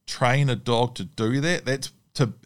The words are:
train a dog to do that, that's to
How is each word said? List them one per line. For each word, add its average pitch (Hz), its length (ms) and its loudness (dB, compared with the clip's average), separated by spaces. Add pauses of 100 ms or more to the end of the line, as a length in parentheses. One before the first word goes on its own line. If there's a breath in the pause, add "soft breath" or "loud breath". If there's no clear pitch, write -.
train 127 420 2
a 120 80 0
dog 120 400 0
to 95 80 -8
do 113 360 -2
that, 170 240 -2
that's 131 280 -4 (220)
to 117 180 0 (140)